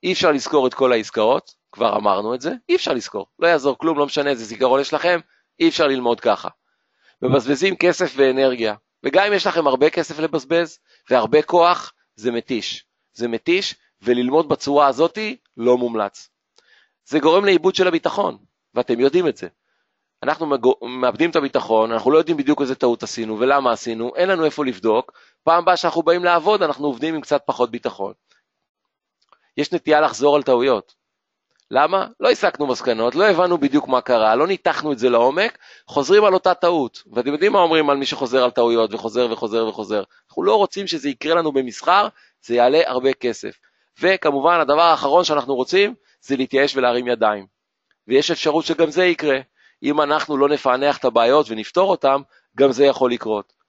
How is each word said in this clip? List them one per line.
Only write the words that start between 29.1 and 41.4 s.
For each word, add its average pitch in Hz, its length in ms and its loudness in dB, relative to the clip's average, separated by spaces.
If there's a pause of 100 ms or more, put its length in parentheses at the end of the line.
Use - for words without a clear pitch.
יש 147 160 -4
נטייה 151 280 2
לחזור 147 360 2
על 143 60 2
טעויות. 123 520 0 (760)
למה? 156 360 0 (140)
לא - 100 2
הסקנו 165 360 -2
מסקנות, 120 480 -2
לא 175 100 2
הבנו 180 340 2
בדיוק 143 300 0
מה 127 120 2
קרה, 110 340 2
לא 139 120 0
ניתחנו 160 460 -2
את 127 60 -6
זה 123 120 2
לעומק, 135 480 0 (280)
חוזרים 165 380 2
על 196 100 4
אותה 185 200 2
טעות. 170 480 -2 (100)
ואתם 120 200 -2
יודעים 160 200 0
מה 196 60 2
אומרים 160 320 2
על 143 60 2
מי 139 100 -4
שחוזר 127 380 0
על 123 60 2
טעויות, 117 440 0
וחוזר 113 360 -4
וחוזר 113 360 -4
וחוזר? 104 360 -6 (260)
אנחנו - 140 -8
לא 202 140 2
רוצים 202 300 -2
שזה 147 220 -6
יקרה 143 260 -4
לנו 165 180 -2